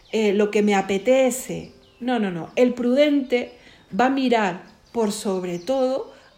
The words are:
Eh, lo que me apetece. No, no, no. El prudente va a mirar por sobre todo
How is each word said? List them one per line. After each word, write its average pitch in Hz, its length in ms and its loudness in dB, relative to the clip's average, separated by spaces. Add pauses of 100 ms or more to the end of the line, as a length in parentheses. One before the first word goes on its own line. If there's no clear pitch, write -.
(120)
Eh, 214 200 2
lo 208 200 2
que 208 100 2
me 208 140 2
apetece. 196 960 0 (260)
No, 240 220 -2
no, 202 100 -2
no. 165 240 -8
El 247 200 4
prudente 254 760 0 (460)
va 240 80 4
a 269 40 2
mirar 233 520 0 (300)
por 220 180 0
sobre 185 480 -6
todo 262 560 -2 (240)